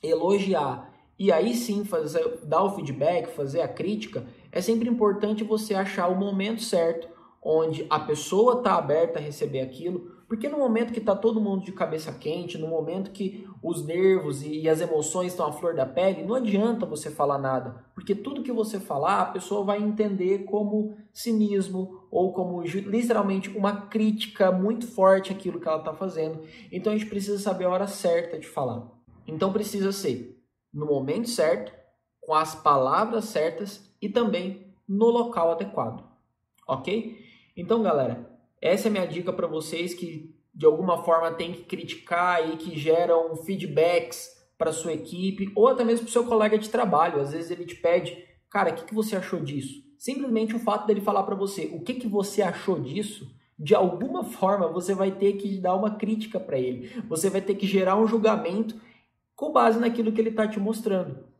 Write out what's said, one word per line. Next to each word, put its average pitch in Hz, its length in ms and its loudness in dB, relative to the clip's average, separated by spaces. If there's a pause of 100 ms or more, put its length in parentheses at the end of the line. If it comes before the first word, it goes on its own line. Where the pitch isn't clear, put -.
elogiar, 175 920 0 (260)
e 190 120 4
aí 185 240 4
sim 208 280 -2
fazer, 160 600 -2
dar 156 200 2
o 196 120 0
feedback, 151 560 0
fazer 147 300 -4
a 143 60 -2
crítica, 190 580 -6 (260)
é 180 100 -4
sempre 226 260 0
importante 214 560 2
você 214 300 -2
achar 190 340 0
o 185 80 2
momento 196 460 -2
certo, 165 460 0 (340)
onde 160 480 2
a 151 100 4
pessoa 190 640 2
tá 190 140 4
aberta 160 440 2
a - 20 -6
receber 143 400 -4
aquilo, - 540 -8 (120)
porque 226 220 -4
no 302 80 -4
momento 233 340 2
que 226 80 -4
tá 208 160 2
todo 220 240 2
mundo 196 240 0
de 185 80 -10
cabeça 156 400 -4
quente, 170 460 -8
no 156 100 -6
momento 165 440 -4
que - 360 -8 (140)
os 160 240 -4
nervos 156 580 2
e, 151 180 -6
e 160 80 2
as 160 120 4
emoções 170 500 -2
estão 170 160 -2
à 147 40 -2
flor 165 240 -4
da 135 100 2
pele, 175 380 0
não 208 120 -2
adianta 220 500 2
você 151 260 -8
falar 139 260 0
nada, 131 560 -4
porque 196 220 -4
tudo 285 260 -8
que 247 100 -6
você 214 280 -2
falar, 175 420 0
a 190 40 2
pessoa 202 380 -4
vai 202 180 0
entender 202 640 0
como 214 520 -2 (160)
cinismo 202 1000 0
ou 185 220 2
como 180 320 -4
ju-, 196 240 -4
literalmente 208 680 2
uma 208 320 0
crítica 214 640 2
muito 202 360 0
forte 190 440 4
àquilo 175 280 -6
que 165 80 -6
ela 156 120 0
tá 156 140 -6
fazendo. 160 480 -6 (300)
Então 185 220 -2
a 214 40 0
gente 214 120 -4
precisa 202 280 -4
saber 180 280 -2
a 180 40 2
hora 185 180 0
certa 170 520 0
de - 80 -16
falar. 120 440 -6 (360)
Então 185 260 -2
precisa 196 380 -2
ser - 480 -6 (340)
no 147 140 -6
momento 147 420 0
certo, 170 420 0 (480)
com 156 140 -4
as 160 220 2
palavras 160 680 2
certas - 760 -4
e 202 80 -4
também 196 640 -2 (140)
no 202 180 2
local 233 460 2
adequado, 143 520 -4 (640)
ok? 175 560 -4 (340)
Então, 226 240 0
galera, 139 480 0 (320)
essa 196 260 2
é - 20 2
a - 20 2
minha 185 160 0
dica 175 240 -4
pra 180 160 -2
vocês 165 460 -4
que 160 420 -12 (180)
de 147 120 -2
alguma 175 380 6
forma 165 280 4
tem 170 220 -6
que - 100 -14
criticar 175 880 0
e 160 40 -6
que 160 200 -8
geram 165 600 6
feedbacks 170 920 2 (280)
pra 160 160 0
sua 165 180 -6
equipe 190 640 -4
ou 233 140 8
até 254 160 2
mesmo 233 180 2
pro - 80 -10
seu 233 140 2
colega 214 320 4
de 208 120 -2
trabalho. 165 520 2
Às 139 100 -2
vezes 170 180 -8
ele 175 160 -8
te - 100 -14
pede, 170 420 2 (320)
"Cara, 185 220 2
o 160 40 -4
que - 80 -10
que - 100 -10
você 214 220 0
achou 180 240 -4
disso?" 139 420 -6 (160)
Simplesmente 233 580 0
o 233 40 -2
fato 208 260 0
dele 208 140 4
falar 196 240 2
pra 202 120 -2
você, 190 380 -4
"O 160 80 -10
que 254 120 -6
que 247 140 -6
você 202 340 0
achou 180 380 0
disso?", 147 520 -6 (260)
de 151 160 2
alguma 208 520 0
forma 190 420 0
você 180 260 -2
vai 190 180 0
ter 202 220 2
que 196 240 -4
dar 185 180 0
uma 208 200 0
crítica 214 440 -4
pra 139 200 -2
ele. 123 320 -4 (160)
Você 160 220 0
vai 190 120 0
ter 196 140 0
que 196 100 -4
gerar 190 300 4
um 220 100 6
julgamento 214 680 2 (580)
com 294 180 -4
base 233 280 6
naquilo 226 320 2
que 220 100 0
ele 220 100 2
tá 220 160 0
te 214 120 -4
mostrando. 196 640 -2 (140)